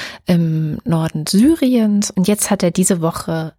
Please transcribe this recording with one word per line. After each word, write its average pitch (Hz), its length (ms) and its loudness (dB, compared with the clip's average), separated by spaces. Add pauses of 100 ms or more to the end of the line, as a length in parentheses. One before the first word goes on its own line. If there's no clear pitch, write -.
(260)
im 160 580 0
Norden 160 420 -2
Syriens 233 880 2
und 185 160 0
jetzt - 240 0
hat 196 120 0
er 175 80 2
diese 185 280 0
Woche 160 600 -4